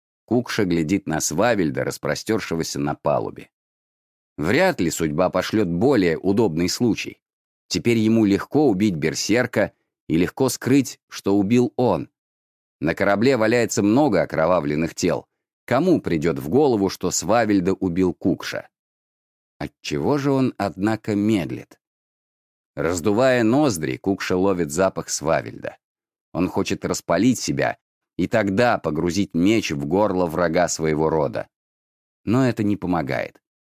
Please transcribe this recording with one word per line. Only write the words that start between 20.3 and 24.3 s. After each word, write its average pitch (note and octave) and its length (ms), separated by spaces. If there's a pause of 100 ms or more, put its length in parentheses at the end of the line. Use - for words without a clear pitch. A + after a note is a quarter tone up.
он, C3 260
однако, G2+ 580
медлит? G2 640 (960)
Раздувая G#2 680
ноздри, A2 520
Кукша F#2 400